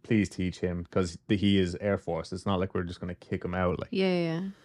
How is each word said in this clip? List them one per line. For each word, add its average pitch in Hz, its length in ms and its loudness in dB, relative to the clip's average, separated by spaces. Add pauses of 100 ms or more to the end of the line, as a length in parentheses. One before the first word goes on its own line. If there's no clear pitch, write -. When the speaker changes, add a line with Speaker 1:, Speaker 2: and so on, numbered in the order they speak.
Speaker 1:
please 104 260 2
teach 92 320 -4
him," 87 300 -2
'cause 92 260 0 (120)
the, 110 80 4
he 98 220 4
is 90 220 2
Air 101 160 0
Force. 82 340 -6
It's 92 140 -8
not 98 160 2
like 95 140 -2
we're 92 80 0
just 87 180 -6
gonna 90 140 -6
kick - 280 -6
him 87 120 -4
out, 90 260 2
like. - 100 -8
Speaker 2:
Yeah, 190 220 2
yeah, 170 280 -2
yeah. 190 80 -6 (160)